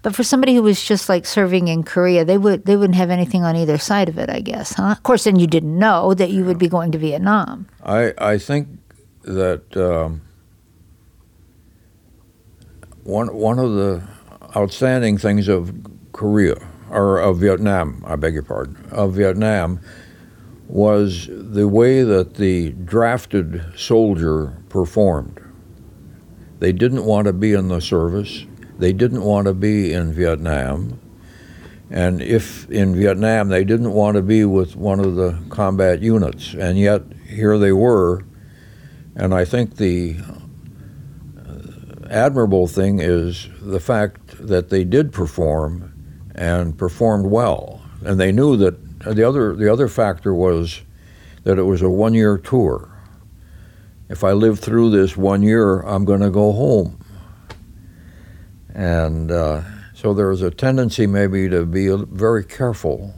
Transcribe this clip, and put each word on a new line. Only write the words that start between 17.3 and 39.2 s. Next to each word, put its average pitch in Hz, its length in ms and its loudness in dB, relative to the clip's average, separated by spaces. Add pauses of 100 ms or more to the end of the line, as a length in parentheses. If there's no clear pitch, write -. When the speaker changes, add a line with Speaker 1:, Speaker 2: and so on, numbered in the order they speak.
Speaker 2:
Vietnam, 92 680 0
I 78 100 -6
beg 80 160 -2
your 76 100 -6
pardon, 67 340 -10 (140)
of 101 220 -2
Vietnam, 95 680 0 (880)
was 101 640 0
the 104 380 -2
way 123 360 4
that 95 320 0
the 90 340 0
drafted 92 920 -2 (140)
soldier 82 800 0 (140)
performed. 90 680 0 (1200)
They 90 120 0
didn't 117 320 0
want 104 220 2
to 101 60 2
be 104 200 0
in 95 160 0
the 87 120 -2
service. 90 640 -4 (340)
They 92 140 2
didn't 117 300 0
want 101 240 2
to 95 80 0
be 101 380 0
in 85 200 -2
Vietnam. 80 880 -2 (880)
And 90 320 -2
if - 480 -4
in 95 280 0
Vietnam, 101 520 2
they 95 160 2
didn't 113 280 0
want 104 240 2
to 98 60 2
be 107 220 4
with 95 300 0
one 98 240 -2
of 95 160 0
the 87 240 -2 (120)
combat 95 520 0
units. 104 520 -2
And 90 220 -2
yet, 101 260 2 (260)
here 107 300 2
they 101 120 4
were. 95 540 4 (880)
And 95 180 -2